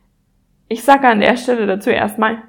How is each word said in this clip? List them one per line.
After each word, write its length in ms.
Ich 160
sage 220
an 140
der 160
Stelle 300
dazu 240
erstmal 480